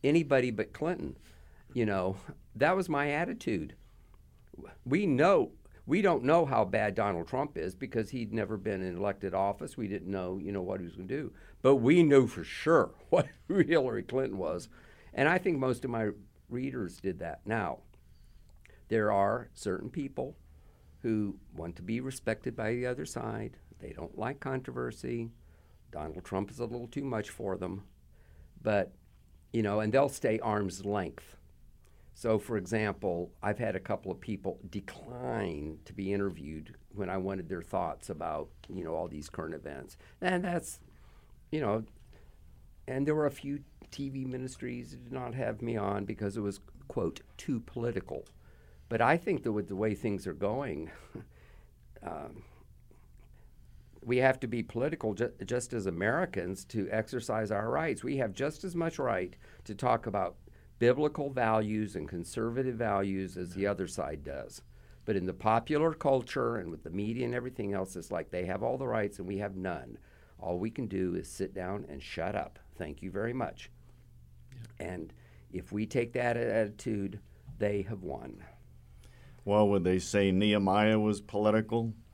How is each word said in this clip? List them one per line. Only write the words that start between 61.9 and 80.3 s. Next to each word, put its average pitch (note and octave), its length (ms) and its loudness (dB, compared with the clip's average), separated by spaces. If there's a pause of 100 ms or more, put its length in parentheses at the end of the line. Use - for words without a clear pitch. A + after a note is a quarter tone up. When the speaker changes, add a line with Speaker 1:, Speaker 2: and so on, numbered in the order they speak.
Speaker 1:
and D#2 120 -4
conservative A#2 680 -2
values G2 600 0
as F2+ 180 -6
the G2 120 2
other F#2+ 200 0
side D2 380 -6
does. C#2 380 -10 (420)
But G#2 120 2
in F2+ 100 0
the F#2 80 -2
popular A#2 580 4
culture B2+ 640 2
and F2 140 -6
with D#2 140 -10
the D#2+ 60 -8
media A2 360 -2
and A#2+ 80 -2
everything A#2+ 400 -4
else, F#2+ 220 -4
it's E2+ 140 -10
like E2+ 200 -4
they F2+ 160 -2
have F#2+ 160 -2
all B2 160 0
the C3+ 100 -4
rights G#2+ 300 0
and F2+ 100 -6
we G2 100 -2
have G2+ 180 -4
none. E2+ 420 -6 (400)
All F2+ 200 -4
we A2 120 -2
can B2 160 -6
do F#2 300 0
is D#2+ 120 -6
sit - 260 -6
down F#2+ 360 -6
and C#2 120 -12
shut F#2 320 -4
up. - 240 -6 (200)
Thank D2+ 240 -8
you F#2+ 80 -8
very G#2+ 240 -2
much. - 360 -6 (1080)
And F2 340 -8 (400)
if F2+ 200 -8
we G#2 120 0
take A#2 300 -2
that A#2+ 240 2
attitude, G#2+ 840 -2 (380)
they G#2 240 0
have G2+ 200 -6
won. C2 400 -10 (1000)
Speaker 2:
Well, G#2 240 8
would G2 160 4
they F#2 140 6
say G2 340 4